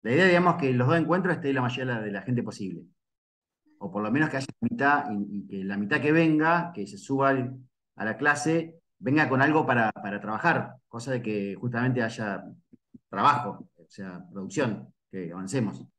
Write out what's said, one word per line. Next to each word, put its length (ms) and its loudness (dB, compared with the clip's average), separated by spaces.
la 100 -2
idea, 140 6
digamos, 300 6
que 160 2
los 140 4
dos 100 6
encuentros 380 2
esté 180 -2
la 80 0
mayoría 240 -2
de 60 -4
la, 40 -6
de 60 -4
la 120 -6
gente 200 -2
posible. 400 -8
O 120 -10
por 120 -4
lo 80 -2
menos 180 2
que 80 -4
haya 100 -6
mitad, 500 2
y, 280 -4
y 80 -12
que 160 -8
la 140 -4
mitad 240 0
que 100 2
venga, 640 4
que 140 -8
se 100 -16
suba 320 2
al, 280 0
a 100 -6
la 120 -2
clase, 580 0
venga 300 2
con 120 4
algo 240 4
para, 260 2
para 280 -8
trabajar, 560 -2
cosa 240 -8
de 100 -2
que 340 -4
justamente 460 0
haya 420 -4
trabajo, 680 0
o 120 -20
sea, 420 -12
producción, 640 -4
que 200 -8
avancemos. 540 -4